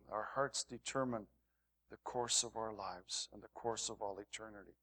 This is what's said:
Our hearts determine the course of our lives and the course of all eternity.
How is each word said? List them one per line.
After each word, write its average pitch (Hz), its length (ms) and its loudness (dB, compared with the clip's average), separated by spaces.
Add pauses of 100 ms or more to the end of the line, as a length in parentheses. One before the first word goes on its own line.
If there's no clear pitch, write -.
(100)
Our 104 260 0
hearts 135 260 2
determine 123 640 0 (640)
the - 140 -14
course 120 400 4
of 113 100 -6
our 110 180 0
lives 95 600 -4
and 101 100 -12
the 113 120 -14
course 113 340 0
of 110 120 -4
all 101 200 0
eternity. 104 640 -10